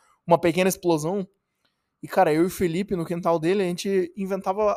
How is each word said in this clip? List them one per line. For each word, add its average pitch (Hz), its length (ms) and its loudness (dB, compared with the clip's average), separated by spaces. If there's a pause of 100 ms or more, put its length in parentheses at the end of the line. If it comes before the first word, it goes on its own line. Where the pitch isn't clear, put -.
(260)
uma 170 140 4
pequena 180 300 2
explosão. 175 580 -2 (760)
E, - 60 -14
cara, 175 260 2
eu 160 100 4
e - 20 4
o 190 40 0
Felipe, 190 460 -2
no 165 100 -4
quintal 170 340 -2
dele, 190 240 0
a - 20 0
gente 180 500 -2
inventava 196 600 -2